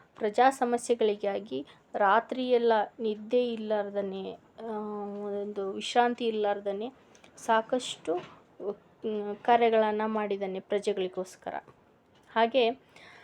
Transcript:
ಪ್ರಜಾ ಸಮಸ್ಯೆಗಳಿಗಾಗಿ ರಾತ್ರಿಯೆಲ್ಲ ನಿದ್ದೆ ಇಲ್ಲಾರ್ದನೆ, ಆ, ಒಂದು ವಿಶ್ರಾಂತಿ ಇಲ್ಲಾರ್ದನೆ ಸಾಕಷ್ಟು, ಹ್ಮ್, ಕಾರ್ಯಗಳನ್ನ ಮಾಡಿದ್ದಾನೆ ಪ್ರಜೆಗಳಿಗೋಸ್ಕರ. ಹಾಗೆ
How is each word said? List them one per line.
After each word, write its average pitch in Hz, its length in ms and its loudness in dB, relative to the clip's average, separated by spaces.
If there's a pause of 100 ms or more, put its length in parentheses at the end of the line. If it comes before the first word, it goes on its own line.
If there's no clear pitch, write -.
(160)
ಪ್ರಜಾ 233 340 4
ಸಮಸ್ಯೆಗಳಿಗಾಗಿ 226 1160 0 (280)
ರಾತ್ರಿಯೆಲ್ಲ 233 800 2 (280)
ನಿದ್ದೆ 226 520 0
ಇಲ್ಲಾರ್ದನೆ, 202 800 -4
ಆ, - 40 -14 (880)
ಒಂದು 202 460 -4
ವಿಶ್ರಾಂತಿ 240 560 0
ಇಲ್ಲಾರ್ದನೆ 208 640 -2 (440)
ಸಾಕಷ್ಟು, 247 800 -2
ಹ್ಮ್, 208 1200 -8
ಕಾರ್ಯಗಳನ್ನ 220 680 4
ಮಾಡಿದ್ದಾನೆ 202 540 -4
ಪ್ರಜೆಗಳಿಗೋಸ್ಕರ. 196 920 -4 (800)
ಹಾಗೆ 233 480 2 (440)